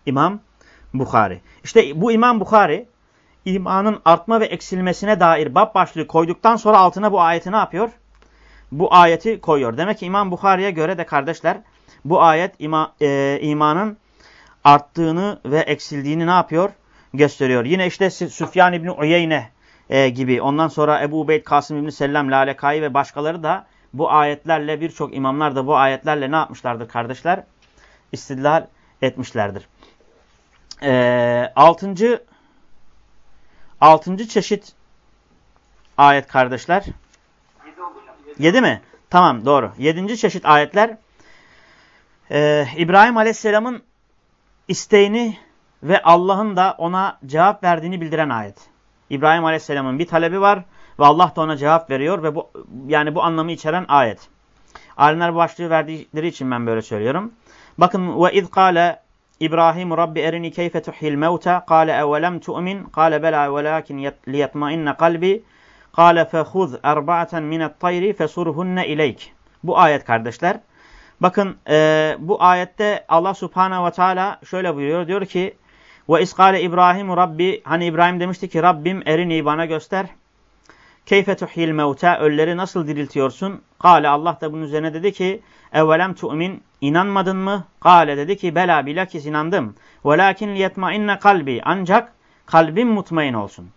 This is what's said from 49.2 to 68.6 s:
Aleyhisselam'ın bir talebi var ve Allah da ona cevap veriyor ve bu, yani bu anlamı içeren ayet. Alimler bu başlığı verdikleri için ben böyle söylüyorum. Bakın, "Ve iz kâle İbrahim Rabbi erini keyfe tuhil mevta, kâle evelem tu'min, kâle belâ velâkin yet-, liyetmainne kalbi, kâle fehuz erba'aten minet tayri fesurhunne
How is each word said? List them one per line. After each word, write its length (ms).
Aleyhisselam'ın 540
bir 80
talebi 340
var 220
ve 60
Allah 300
da 60
ona 160
cevap 320
veriyor 340
ve 120
bu, 160
yani 280
bu 80
anlamı 280
içeren 360
ayet. 400
Alimler 360
bu 40
başlığı 320
verdikleri 580
için 240
ben 160
böyle 140
söylüyorum. 500
Bakın, 460
"Ve 100
iz 180
kâle 480
İbrahim 580
Rabbi 220
erini 320
keyfe 300
tuhil 340
mevta, 500
kâle 260
evelem 480
tu'min, 440
kâle 400
belâ 320
velâkin 420
yet-, 300
liyetmainne 720
kalbi, 460
kâle 300
fehuz 460
erba'aten 600
minet 360
tayri 340
fesurhunne 720